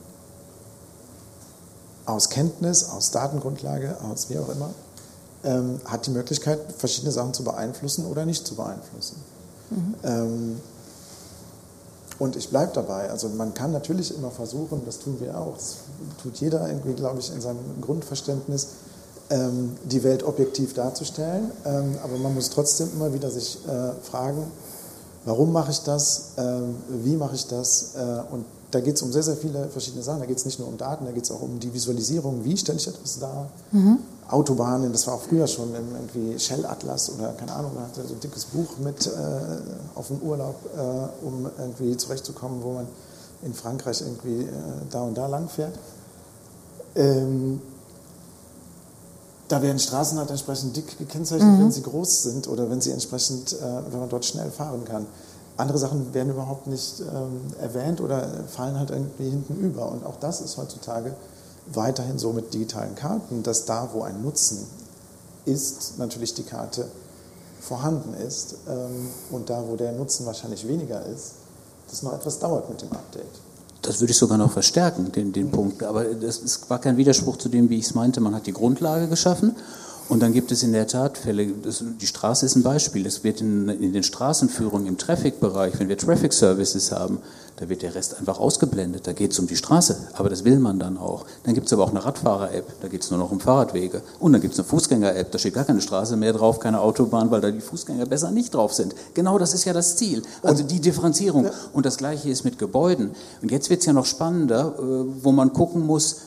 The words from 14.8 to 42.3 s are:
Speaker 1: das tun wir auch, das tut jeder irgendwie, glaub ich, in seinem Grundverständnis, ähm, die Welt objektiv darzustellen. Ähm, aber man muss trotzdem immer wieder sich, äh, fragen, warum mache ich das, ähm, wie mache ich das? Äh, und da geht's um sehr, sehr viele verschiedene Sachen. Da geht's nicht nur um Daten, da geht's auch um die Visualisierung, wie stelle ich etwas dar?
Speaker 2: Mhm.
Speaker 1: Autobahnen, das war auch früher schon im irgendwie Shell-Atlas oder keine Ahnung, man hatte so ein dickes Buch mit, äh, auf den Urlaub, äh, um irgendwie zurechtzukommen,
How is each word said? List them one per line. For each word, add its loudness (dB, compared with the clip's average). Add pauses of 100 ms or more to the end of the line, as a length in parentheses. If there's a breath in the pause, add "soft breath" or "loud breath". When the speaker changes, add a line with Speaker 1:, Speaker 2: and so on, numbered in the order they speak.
Speaker 1:
das -10
tun -6
wir -8
auch, -6
das -10 (460)
tut -10
jeder 0
irgendwie, -4
glaub -4
ich, -8
in -8
seinem -8
Grundverständnis, -4 (640 loud breath)
ähm, 0
die 2
Welt 4
objektiv 0
darzustellen. -4 (140)
Ähm, 0
aber -4
man 0
muss -2
trotzdem 2
immer 0
wieder -2
sich, -6
äh, -4 (100)
fragen, -4 (840 loud breath)
warum 4
mache 2
ich -2
das, 0
ähm, -2 (140)
wie 0
mache -2
ich -4
das? -2
Äh, -4
und -6 (260)
da 4
geht's 0
um -2
sehr, 4
sehr 0
viele -4
verschiedene -8
Sachen. -4
Da -6
geht's -2
nicht -6
nur -8
um -8
Daten, -6
da -8
geht's -4
auch -8
um -6
die -6
Visualisierung, -2
wie 2
stelle -2
ich -4
etwas -8
dar? -8 (240)
Speaker 2:
Mhm. 8 (300)
Speaker 1:
Autobahnen, 2
das 0
war -2
auch -6
früher 4
schon -4
im -8
irgendwie -6
Shell-Atlas -4
oder -6
keine -10
Ahnung, -6
man -8
hatte -10
so -8
ein -12
dickes -8
Buch -6
mit, -4
äh, -4 (840)
auf -10
den -6
Urlaub, -4 (220)
äh, -6
um -6
irgendwie -4
zurechtzukommen, -8